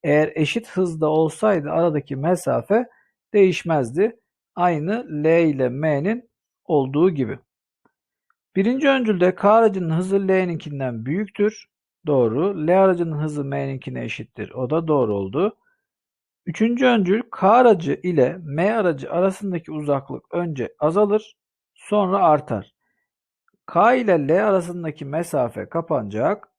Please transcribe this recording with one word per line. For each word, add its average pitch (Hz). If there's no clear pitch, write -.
Eğer 151
eşit -
hızda 165
olsaydı 156
aradaki 160
mesafe 170
değişmezdi. 170
Aynı 175
L 165
ile 135
M'nin 156
olduğu 147
gibi. 131
Birinci 254
öncülde 208
K 202
aracının 190
hızı 190
L'ninkinden 147
büyüktür. 208
Doğru. 151
L 190
aracının 170
hızı 147
M'ninkine 135
eşittir. -
O 123
da 160
doğru 123
oldu. 107
Üçüncü 240
öncül 220
K 190
aracı 202
ile 165
M 160
aracı 175
arasındaki 185
uzaklık 147
önce 165
azalır, 202
sonra 202
artar. 151
K 214
ile 185
L 202
arasındaki 175
mesafe 139
kapanacak. 143